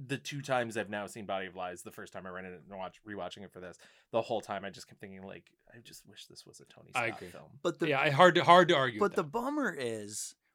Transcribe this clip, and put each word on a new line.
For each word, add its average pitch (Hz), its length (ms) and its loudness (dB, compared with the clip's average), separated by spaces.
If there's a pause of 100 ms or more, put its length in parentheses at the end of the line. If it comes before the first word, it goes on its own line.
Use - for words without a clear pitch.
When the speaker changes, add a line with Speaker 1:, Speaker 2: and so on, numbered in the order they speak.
Speaker 1:
the 131 100 -4
two 143 240 -10
times 123 360 0
I've 101 120 -4
now 104 180 -6
seen 107 180 -12
Body 95 220 -4
of 90 80 -14
Lies, 90 280 -8
the 107 80 -16
first 98 220 -16
time 92 120 -12
I 92 60 -12
rented 92 220 -12
it 80 160 -18
and 98 80 -14
watched, 92 280 -10
rewatching 98 380 -10
it 92 100 -16
for 92 80 -16
this, 90 160 -14 (340)
the 113 100 0
whole 110 200 -2
time 98 240 -6
I 98 60 -8
just - 160 -18
kept - 140 -20
thinking, 95 220 -16
like, 95 260 -16 (240)
"I 117 60 -20
just - 260 -20
wish - 220 -20
this - 180 -20
was - 160 -20
a - 40 -20
Tony - 300 -20
Speaker 2:
I 120 120 -2
Speaker 1:
Scott 113 100 -6
Speaker 2:
agree. 90 140 -14
Speaker 1:
film." - 300 -20
Speaker 3:
But 170 180 -2
the 156 100 0
Speaker 2:
Yeah, 135 120 2
I, 151 80 2
hard 160 260 8
to, 165 100 4
hard 175 240 10
to 170 60 6
argue 123 240 2
Speaker 3:
But 202 120 2
Speaker 2:
with - 40 -8
Speaker 3:
the 190 80 2
Speaker 2:
that. 143 80 -10
Speaker 3:
bummer 254 400 -2
is, 113 640 -6 (200)